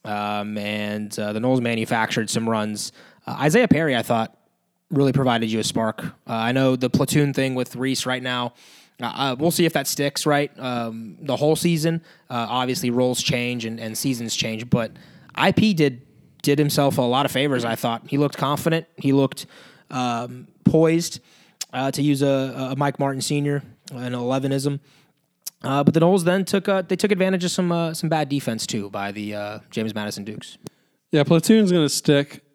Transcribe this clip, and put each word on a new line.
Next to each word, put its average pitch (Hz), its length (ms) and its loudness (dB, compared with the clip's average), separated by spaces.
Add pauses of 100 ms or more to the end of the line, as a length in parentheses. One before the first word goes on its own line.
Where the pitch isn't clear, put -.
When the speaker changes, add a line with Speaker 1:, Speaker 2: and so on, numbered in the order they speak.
Speaker 1:
um, 104 520 -4
and, 104 600 -6
uh, 104 140 -4
the 107 80 -2
Noles 127 200 2
manufactured 117 680 -2
some 113 180 -2
runs. 107 440 -2 (340)
Uh, 120 140 -8
Isaiah 175 280 4
Perry, 147 280 2
I 113 60 0
thought, 113 340 -2 (540)
really 139 220 4
provided 117 380 2
you 110 80 0
a 107 60 0
spark. 110 400 -2
Uh, - 60 -8 (160)
I 117 260 -2
know 131 240 4
the 123 140 0
platoon 143 420 2
thing 131 220 0
with 127 200 -4
Reese 127 320 -2
right 127 160 -2
now, 123 320 -4 (460)
uh, 117 60 -6
uh, 131 320 -2
we'll 165 140 2
see 175 120 2
if 160 80 2
that 139 140 0
sticks, - 400 -2
right? 147 320 2
Um, 113 600 -8
the 185 160 -2
whole 147 200 2
season, 165 460 0 (260)
uh, 117 200 -4
obviously 127 420 0
roles 123 320 2
change 120 420 -2
and, 113 160 -8
and 110 180 -8
seasons 117 380 -2
change, 113 320 -4
but 113 240 0 (420)
I 175 180 4
P 214 220 4
did, 143 280 2 (400)
did 143 160 2
himself 143 400 2
a 131 40 2
lot 127 220 2
of 143 60 0
favors, 131 340 0
I 113 120 -2
thought. 117 320 -4
He 139 100 -2
looked 147 180 0
confident. 160 500 -2 (100)
He 139 160 0
looked, 139 340 2 (440)
um, 123 580 -6 (160)
poised, 165 560 4 (520)
uh, 131 200 -2
to 139 100 -2
use 143 200 2
a, 135 500 0
a 139 40 -4
Mike 143 220 -2
Martin 139 220 -2
Senior, 143 420 -2 (300)
an 123 200 -8
eleven-ism. 135 680 -2 (840)
Uh, 139 220 0
but - 100 6
the 160 60 4
Noles 175 240 4
then 180 200 2
took, 196 240 -2
uh, 190 140 2
they 180 140 -2
took 202 160 2
advantage 185 320 0
of 175 80 0
some, 180 180 0
uh, 165 240 -2
some 160 140 -4
bad 151 200 0
defense, 131 380 -4
too, 101 240 -6
by 101 220 -6
the, 104 220 -8
uh, 104 240 -8 (120)
James 110 240 -4
Madison 104 300 -6
Dukes. - 340 -14 (540)
Speaker 2:
Yeah, 147 100 4
platoon's 202 480 6
gonna 160 180 4
stick. - 540 2 (120)